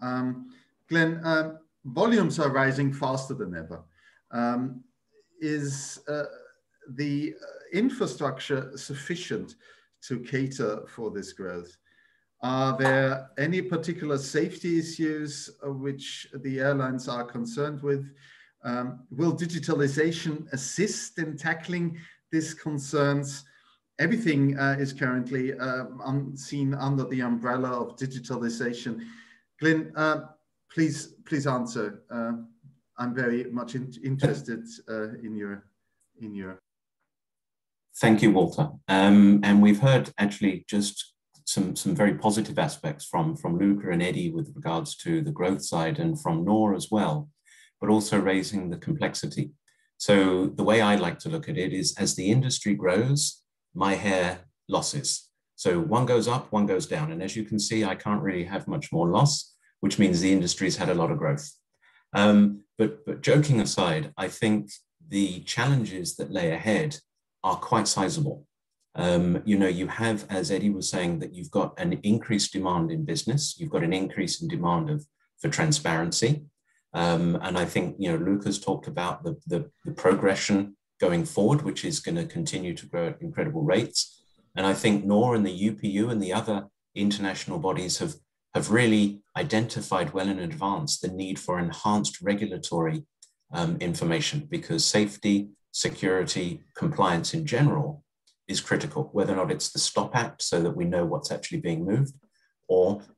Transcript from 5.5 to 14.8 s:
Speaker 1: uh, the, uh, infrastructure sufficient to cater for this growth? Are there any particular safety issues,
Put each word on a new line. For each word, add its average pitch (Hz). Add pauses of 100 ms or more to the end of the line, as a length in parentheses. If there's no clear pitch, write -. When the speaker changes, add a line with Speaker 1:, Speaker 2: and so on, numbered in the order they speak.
Speaker 1:
uh, 147 (680)
the, 143
uh, -
infrastructure 147
sufficient 135 (500)
to 120
cater 131
for 110
this 92
growth? 90 (640)
Are 131
there 135
any 165
particular 165
safety 165
issues, 156 (160)